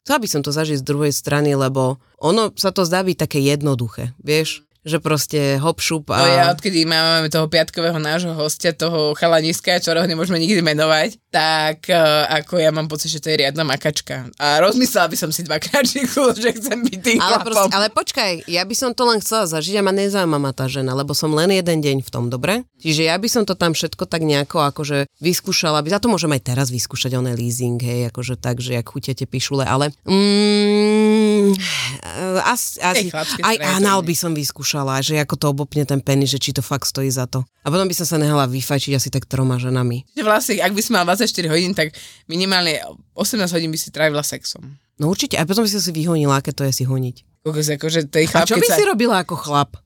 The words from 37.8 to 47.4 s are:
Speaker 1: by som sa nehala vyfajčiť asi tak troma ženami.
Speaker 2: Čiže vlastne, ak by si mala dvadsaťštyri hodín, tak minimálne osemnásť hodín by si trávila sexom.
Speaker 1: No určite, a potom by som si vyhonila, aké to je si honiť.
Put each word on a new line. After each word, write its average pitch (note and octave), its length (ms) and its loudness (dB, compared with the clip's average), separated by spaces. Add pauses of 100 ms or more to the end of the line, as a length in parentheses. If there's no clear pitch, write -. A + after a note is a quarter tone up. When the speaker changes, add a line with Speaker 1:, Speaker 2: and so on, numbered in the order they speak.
Speaker 1:
by F#3 100 -2
som F3+ 100 -4
sa E3 120 -2
nehala D3 280 2
vyfajčiť C3 500 -2
asi C3+ 140 0
tak C3+ 160 -4
troma C3 320 0
ženami. B2+ 520 -2
Speaker 2:
Čiže C#4 160 -6
vlastne, G#3+ 340 2
ak F3+ 140 -2
by G3+ 80 -2
si A3 100 -2
mala F#3+ 160 2
dvadsaťštyri F#3 400 0
hodín, F3 260 0
tak D#3 200 -2 (320)
minimálne F3 560 0 (320)
osemnásť F#3+ 420 -2
hodín E3 140 0
by D#3+ 80 -4
si - 140 -6
trávila D3 320 0
sexom. - 420 -8 (320)
Speaker 1:
No D3 120 -2
určite, - 280 -2
a D#3 80 2
potom F#3+ 160 0
by G#3+ 100 2
som G3+ 80 -2
si F3 140 -2
vyhonila, D#3 440 2
aké C#3 140 -4
to C#3 120 -6
je C3+ 100 0
si - 100 -2
honiť. B2+ 340 -2 (260)